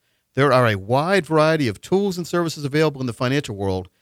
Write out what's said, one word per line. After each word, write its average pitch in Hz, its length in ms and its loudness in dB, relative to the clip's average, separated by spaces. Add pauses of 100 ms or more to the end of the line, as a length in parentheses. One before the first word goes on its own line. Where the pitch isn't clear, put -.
(340)
There 135 200 2
are 123 140 6
a 107 80 2
wide 139 500 0
variety 156 420 2
of 101 140 -6
tools 190 360 -2
and 175 100 -8
services 165 360 -4
available 143 380 0
in 131 60 -4
the 117 60 -6
financial 131 420 -2
world, 95 340 -2 (120)